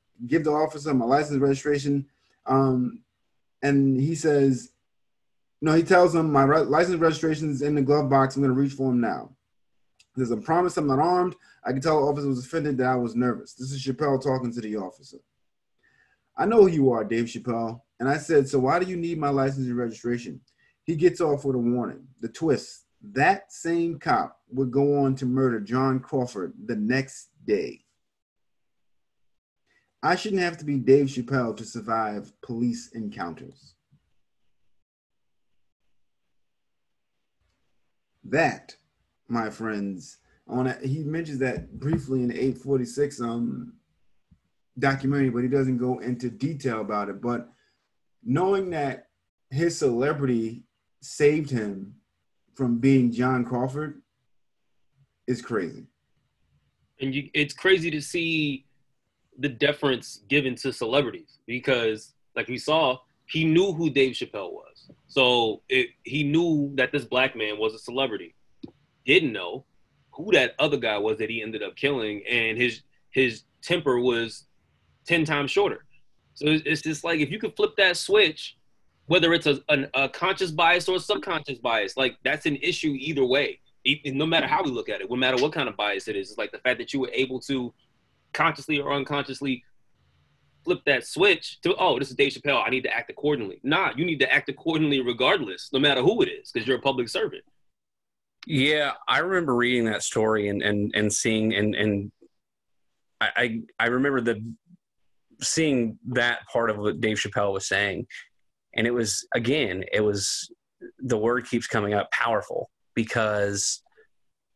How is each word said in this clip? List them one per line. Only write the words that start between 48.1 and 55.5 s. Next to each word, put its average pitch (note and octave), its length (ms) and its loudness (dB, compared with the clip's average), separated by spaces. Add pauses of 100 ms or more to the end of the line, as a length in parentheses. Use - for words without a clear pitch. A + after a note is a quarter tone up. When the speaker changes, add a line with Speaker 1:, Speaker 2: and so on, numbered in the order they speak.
Speaker 1:
knowing F#3 460 0
that C#3+ 380 -4 (420)
his E3 260 0
celebrity B2 840 0 (400)
saved D3 480 2
him G#2 440 -4 (600)
from A#2+ 240 0
being B2+ 340 6
John B2 320 0
Crawford C3 580 -6 (1300)
is B2 120 -2
crazy. F#2 460 -6 (1120)